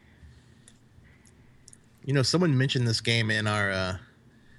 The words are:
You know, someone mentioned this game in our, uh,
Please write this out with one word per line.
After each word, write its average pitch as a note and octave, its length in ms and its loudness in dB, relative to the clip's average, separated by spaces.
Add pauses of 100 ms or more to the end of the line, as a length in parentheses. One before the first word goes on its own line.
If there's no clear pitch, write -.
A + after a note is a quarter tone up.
(2000)
You C3+ 80 -4
know, C#3 100 2
someone E3 340 2
mentioned B2+ 300 0
this A2+ 140 0
game A#2 300 0
in G#2+ 160 0
our, G#2 240 0
uh, F#2 260 -2 (640)